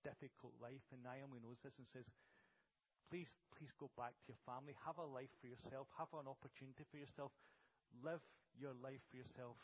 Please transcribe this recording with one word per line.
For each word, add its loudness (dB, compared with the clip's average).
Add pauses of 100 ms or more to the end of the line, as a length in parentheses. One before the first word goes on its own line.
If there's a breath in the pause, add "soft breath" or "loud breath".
difficult -2
life. -4
And -6
Naomi 2
knows -2
this -6
and -8
says, -2 (1040 loud breath)
"Please, 4 (280)
please -4
go 0
back 4
to -8
your -8
family. 0 (120)
Have 6
a 4
life 2
for -6
yourself. 0
Have 4
an 2
opportunity -4
for -6
yourself. 0 (720 loud breath)
Live 6 (360)
your 2
life -2
for -6
yourself. -2